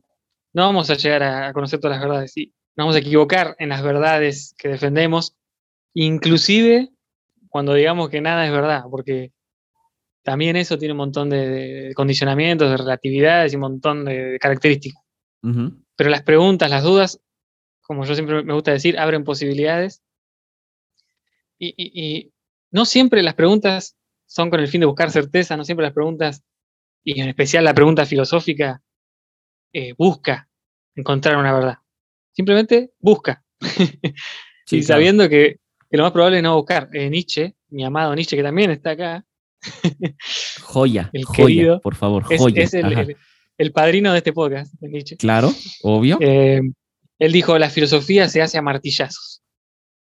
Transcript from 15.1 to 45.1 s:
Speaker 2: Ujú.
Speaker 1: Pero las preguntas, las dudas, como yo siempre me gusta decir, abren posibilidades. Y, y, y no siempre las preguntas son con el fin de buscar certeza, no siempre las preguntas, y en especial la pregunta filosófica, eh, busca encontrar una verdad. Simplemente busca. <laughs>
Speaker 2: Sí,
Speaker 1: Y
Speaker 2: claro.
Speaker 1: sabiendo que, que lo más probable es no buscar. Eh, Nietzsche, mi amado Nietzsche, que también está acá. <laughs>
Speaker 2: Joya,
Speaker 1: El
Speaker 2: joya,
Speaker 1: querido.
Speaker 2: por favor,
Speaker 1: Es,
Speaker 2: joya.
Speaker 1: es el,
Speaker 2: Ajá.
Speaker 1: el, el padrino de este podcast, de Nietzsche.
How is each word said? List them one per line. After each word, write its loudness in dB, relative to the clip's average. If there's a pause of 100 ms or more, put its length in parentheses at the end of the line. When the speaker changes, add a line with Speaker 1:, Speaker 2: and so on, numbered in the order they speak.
Speaker 2:
Ujú. -4 (160)
Speaker 1:
Pero 2
las 0
preguntas, 4
las 0
dudas, 2 (640)
como -8
yo -4
siempre -2
me -6
gusta 0
decir, 0
abren -2
posibilidades. -4 (1600)
Y, -8 (100)
y, -12 (260)
y -18 (380)
no 2
siempre 4
las 0
preguntas 0 (300)
son -4
con 0
el -2
fin -2
de 6
buscar -2
certeza, -2
no -8
siempre -4
las -6
preguntas, -4 (600)
y -6
en -4
especial 2
la 4
pregunta 6
filosófica, -2 (920)
eh, -10
busca -2 (460)
encontrar 0
una 0
verdad. -2 (540)
Simplemente 2
busca. 0 (160)
<laughs> -4 (500)
Speaker 2:
Sí, 0
Speaker 1:
Y 2
Speaker 2:
claro. 4
Speaker 1:
sabiendo 6
que, 4 (320)
que 2
lo 4
más 0
probable 4
es 0
no 0
buscar. -2
Eh, -6
Nietzsche, -4 (160)
mi -10
amado -4
Nietzsche, -2
que 2
también 0
está -6
acá. -10 (360)
<laughs> -6 (440)
Speaker 2:
Joya, -2
Speaker 1:
El -8
Speaker 2:
joya, 4
Speaker 1:
querido. 4
Speaker 2:
por -6
favor, -2
Speaker 1:
Es, 2
Speaker 2:
joya. 4
Speaker 1:
es -2
el, 0
Speaker 2:
Ajá. 0
Speaker 1:
el, -8 (400)
el -2
padrino 2
de 2
este -2
podcast, -4
de -16
Nietzsche. -14